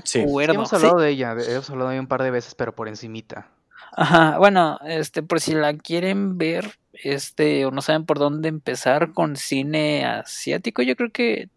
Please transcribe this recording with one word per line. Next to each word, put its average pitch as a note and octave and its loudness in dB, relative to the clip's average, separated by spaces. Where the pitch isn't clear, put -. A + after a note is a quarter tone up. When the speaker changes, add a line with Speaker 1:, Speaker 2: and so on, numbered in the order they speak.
Speaker 1:
Sí. - 0
Speaker 2:
Sí, - 2
Speaker 1:
acuerdo. D3 2
Speaker 2:
hemos - -2
Speaker 1:
Sí. - 2
Speaker 2:
hablado E3+ 6
de D3+ 4
ella, B2+ -2
de-, A#2 -2
hemos C3 -4
hablado C3 -4
de C3 -4
un C3 -6
par C3 -2
de C3 0
veces, B2 -4
pero A#2 -6
por A2 -10
encimita. A2 -14
Speaker 1:
Ajá, D#3+ 4
bueno, F3+ 6
este, D#3+ -4
por E3 0
si D#3+ -2
la D3+ 0
quieren F#3 -2
ver, F3 -4
este, C#3+ 0
o C3+ 0
no C3+ -4
saben D#3+ 0
por D3 0
dónde D3 0
empezar D3+ -2
con D3+ 0
cine D3 -2
asiático, - -4
yo B3+ 0
creo A#3+ -4
que A3 -2